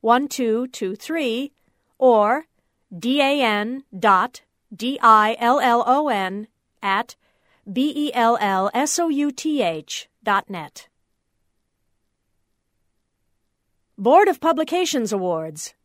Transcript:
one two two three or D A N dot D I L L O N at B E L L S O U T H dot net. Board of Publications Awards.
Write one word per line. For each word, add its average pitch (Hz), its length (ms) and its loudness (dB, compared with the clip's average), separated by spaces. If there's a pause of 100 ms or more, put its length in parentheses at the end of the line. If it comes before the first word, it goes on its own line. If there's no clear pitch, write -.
one 247 280 2
two 240 400 -2
two 208 280 -8
three 277 560 -6 (460)
or 240 480 2 (500)
D 247 240 -2
A 277 220 0
N 226 420 -4 (120)
dot 196 440 2 (340)
D 247 280 -6
I 220 360 6
L 247 220 2
L 240 260 2
O 285 220 2
N 202 400 -4 (340)
at 208 340 -4 (540)
B 262 240 -2
E 294 200 -4
L 233 260 2
L 196 320 0
S 285 260 -2
O 339 100 0
U 294 220 -2
T 294 320 -4
H 160 460 -6 (140)
dot 202 260 -2
net. 165 400 -14 (3000)
Board 302 300 6
of 349 120 -2
Publications 311 720 -2
Awards. 165 600 -6 (100)